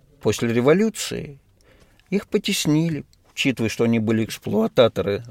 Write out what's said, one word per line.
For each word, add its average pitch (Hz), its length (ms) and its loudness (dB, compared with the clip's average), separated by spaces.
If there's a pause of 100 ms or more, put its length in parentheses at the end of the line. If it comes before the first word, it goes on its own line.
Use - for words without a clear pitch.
(200)
после 117 320 0
революции, 143 840 0 (720)
их 196 160 -2
потеснили, 165 800 -2 (280)
учитывая, 117 380 -2
что - 140 0
они 117 160 2
были 110 240 0
эксплуататоры - 1080 0